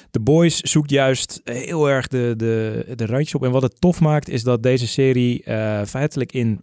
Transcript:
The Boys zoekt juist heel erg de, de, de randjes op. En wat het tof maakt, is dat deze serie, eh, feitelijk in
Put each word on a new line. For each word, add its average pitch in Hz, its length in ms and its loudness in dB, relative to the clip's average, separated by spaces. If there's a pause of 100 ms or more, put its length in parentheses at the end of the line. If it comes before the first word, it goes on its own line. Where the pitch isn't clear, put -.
(100)
The 117 100 -2
Boys 156 400 4
zoekt 147 300 0
juist 135 540 0
heel 139 460 -2
erg 131 180 0
de, 120 280 0
de, 110 480 -2 (120)
de 113 100 -4
randjes 131 280 -2
op. 131 100 -2
En 127 60 0
wat 131 120 0
het - 180 -2
tof 180 200 2
maakt, 151 280 2
is 120 140 -4
dat 120 200 0
deze 127 240 2
serie, 123 580 0
eh, 107 400 -4
feitelijk 135 480 -4
in 113 300 -2